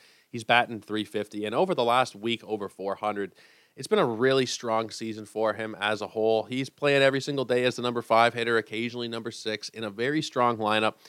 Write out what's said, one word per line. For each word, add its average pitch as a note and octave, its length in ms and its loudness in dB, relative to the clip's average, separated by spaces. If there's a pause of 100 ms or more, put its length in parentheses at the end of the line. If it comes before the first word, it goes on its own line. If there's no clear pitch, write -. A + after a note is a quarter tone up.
(300)
he's A#2 140 -10
batting A#2 360 2
three G#2 260 -4
fifty, G#2 380 -6
and G#2+ 120 -4
over F#3 180 2
the B2+ 100 0
last A#2+ 320 2
week, A2+ 280 -4
over G#2 260 -6
four G2 240 -6
hundred. G2+ 400 -4 (420)
It's - 120 -12
been G#3+ 100 2
a F3+ 80 4
really B2+ 400 2
strong A2+ 460 -2
season A2 340 -10
for A2 280 0
him A2 260 -8
as G#2 240 -2
a G2 40 -6
whole. A2 360 2
He's C3 260 -6
playing C#3+ 320 2
every C3+ 180 4
single C#3 240 -4
day B2 200 2
as B2+ 140 2
the A#2 40 -6
number A#2+ 220 -2
five A2+ 320 4
hitter, A#2 220 0
occasionally A#2 500 -4
number A#2 240 -8
six, - 380 -8
in A2+ 140 -12
a G#2+ 60 -6
very B2+ 320 -2
strong A#2+ 360 2
lineup. G#2+ 360 2 (160)